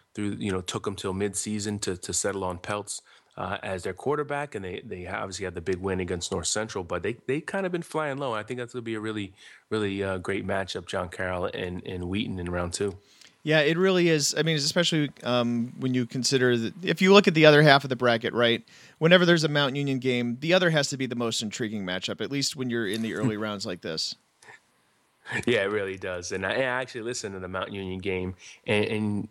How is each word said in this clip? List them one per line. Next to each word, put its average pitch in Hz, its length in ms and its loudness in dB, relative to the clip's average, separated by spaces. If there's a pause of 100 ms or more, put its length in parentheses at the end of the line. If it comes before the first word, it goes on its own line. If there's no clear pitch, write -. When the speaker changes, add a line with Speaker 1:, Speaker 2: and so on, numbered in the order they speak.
(140)
Speaker 1:
through, 104 240 -4
you 104 140 -4
know, 92 100 -2
took - 240 -8
'em 98 100 -4
till 95 200 -6
midseason 104 640 -4
to, 92 160 -4
to - 160 -8
settle 98 300 -2
on 90 160 -6
Peltz, 104 420 -8 (360)
uh, 98 260 -6
as 95 180 -6
their 95 120 -6
quarterback, 143 600 -4
and 104 100 -8
they, 92 220 -8
they 92 220 -12
obviously 98 380 -8
had 87 100 -8
the 87 60 -6
big 92 160 -2
win 95 220 -2
against 87 320 -4
North 85 160 -4
Central, 104 360 -4
but 87 180 -6
they, 104 240 -4
they 139 160 -2
kind 196 240 -6
of 180 60 -4
been 175 100 -4
flying 151 380 -4
low. 135 140 -4
I 107 100 -4
think 123 160 -8
that's 120 140 -10
gonna 123 100 -8
be 113 100 -6
a 110 60 -4
really, 107 340 -6 (380)
really, 98 320 0
uh, 95 160 -2
great 98 260 -4
matchup, 95 400 -4
John 92 240 -4
Carroll 92 360 -4
and, 92 420 -6
and 90 160 -6
Wheaton 95 340 -4
in 87 140 -6
round 87 220 -2
two. 98 240 -4 (460)
Speaker 2:
Yeah, 156 180 4
it 151 140 4
really 180 320 4
is. 156 300 2
I 151 60 2
mean, 160 120 2
especially, 156 540 0 (140)
um, 120 560 0
when 131 160 0
you 127 100 2
consider 123 520 2
that 113 160 -2 (100)
if 170 180 0
you 190 100 8
look 196 160 10
at 180 60 4
the 156 140 8
other 147 160 10
half 139 200 10
of 135 60 -8
the 131 60 0
bracket, 117 380 2
right, 117 300 2 (360)
whenever 175 260 8
there's 170 180 6
a 156 60 0
Mount 143 260 0
Union 139 220 0
game, 123 440 0
the 160 120 2
other 180 160 6
has 151 200 4
to 139 80 -4
be 131 100 -2
the 120 80 -6
most 117 260 -2
intriguing 107 420 -4
matchup, 92 380 -4
at 107 80 -4
least 139 260 -2
when 127 140 -4
you're 117 160 -2
in 104 160 -2
the 110 140 -4
early 107 220 0
Speaker 1:
<laughs> 107 100 -4
Speaker 2:
rounds 104 180 -6
like 90 160 -8
this. - 320 -6 (1300)
Speaker 1:
Yeah, 113 160 4
it 98 80 0
really 98 260 -2
does. 92 340 -8
And 95 140 -4
I, 98 80 -2
I 123 100 0
actually 127 380 -4
listened 110 320 -8
to 95 60 -10
the 92 80 -8
Mount 92 240 -6
Union 95 280 -6
game, 92 360 -4 (320)
and, 104 180 2
and 104 460 -2